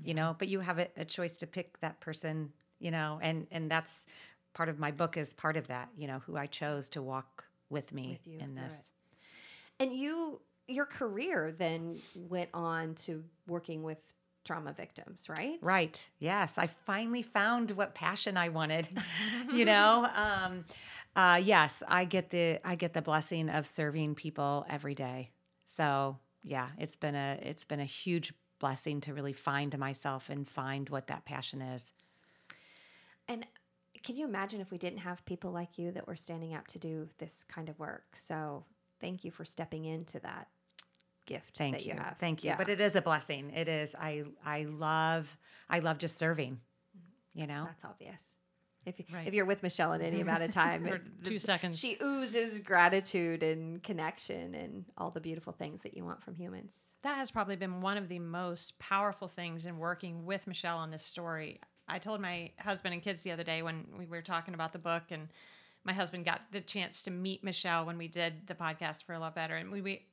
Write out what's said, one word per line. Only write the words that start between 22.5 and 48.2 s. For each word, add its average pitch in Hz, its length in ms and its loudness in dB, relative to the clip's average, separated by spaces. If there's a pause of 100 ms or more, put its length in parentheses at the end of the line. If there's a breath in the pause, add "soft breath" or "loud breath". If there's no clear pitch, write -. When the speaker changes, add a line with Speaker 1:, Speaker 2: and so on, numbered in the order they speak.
Speaker 1:
I 180 120 0
get 165 180 0
the 165 80 2
blessing 156 480 2
of 147 160 2
serving 151 500 0
people 143 540 0
every 147 240 -4
day. 127 380 -4 (460)
So 139 420 4 (240)
yeah, 135 340 -2
it's 156 180 -6
been 147 200 -2
a, 139 260 0
it's - 220 -8
been 147 160 -4
a 139 60 -2
huge 170 480 -2 (260)
blessing 143 420 0
to 147 140 -8
really 139 180 -2
find 143 460 0
myself 135 500 -2
and 143 180 -4
find 135 420 -2
what 135 180 -4
that - 180 -6
passion 135 360 -6
is. 127 300 -8 (1400 loud breath)
Speaker 3:
And 233 180 -6 (580)
can 240 120 -6
you 302 100 -2
imagine 202 360 -2
if 185 100 -8
we 180 60 -6
didn't 180 220 -4
have 180 260 -8
people 180 260 -6
like 175 260 -6
you 175 140 -2
that - 160 -8
were 170 80 -8
standing 165 380 -8
up 151 140 -8
to - 120 -14
do 160 280 -4 (100)
this - 300 -12
kind 160 220 -10
of 156 100 -12
work? - 360 -10
So 151 480 -6 (360)
thank 180 240 -6
you 180 80 -8
for 165 140 -12
stepping 160 400 -6
into 160 340 -6
that - 280 -8 (800)
gift - 320 -10
Speaker 1:
Thank 147 180 0
Speaker 3:
that - 100 -6
you - 80 -4
Speaker 1:
you. 160 60 -6
Speaker 3:
have. - 200 -6
Speaker 1:
Thank 160 240 -2
you. - 80 0
Speaker 3:
Yeah. - 60 0
Speaker 1:
But 190 120 2
it 196 100 2
is 202 160 4
a 180 60 6
blessing. 147 500 0
It 160 160 0
is. 151 280 0
I, 151 300 -4 (200)
I 151 200 -2
love, 160 720 2 (340 loud breath)
I 170 100 4
love 160 180 4
just 160 220 -2
serving, 160 400 2 (760)
you 156 140 -4
know? 147 180 -4
Speaker 3:
That's 165 180 -12
obvious. - 380 -16 (640)